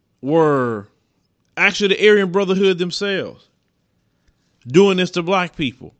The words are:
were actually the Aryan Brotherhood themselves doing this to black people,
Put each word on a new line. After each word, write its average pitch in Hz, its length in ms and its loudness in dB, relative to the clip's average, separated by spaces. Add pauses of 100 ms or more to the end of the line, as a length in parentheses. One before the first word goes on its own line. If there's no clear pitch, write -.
(220)
were 135 680 0 (720)
actually 190 380 0
the 202 120 2
Aryan 202 240 2
Brotherhood 190 460 0
themselves 180 680 -6 (1200)
doing 185 320 4
this 180 140 -2
to 180 120 -4
black 180 320 -2
people, 127 440 -8